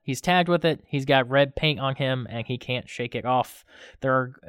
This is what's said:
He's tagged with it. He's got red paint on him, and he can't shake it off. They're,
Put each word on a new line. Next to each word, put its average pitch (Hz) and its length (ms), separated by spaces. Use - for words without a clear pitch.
He's 131 180
tagged 180 300
with 170 140
it. 160 220
He's 135 200
got 135 240
red 139 260
paint 156 240
on 135 140
him, 131 340
and 117 180
he 123 120
can't 127 280
shake - 280
it 113 100
off. 123 400
They're, 131 320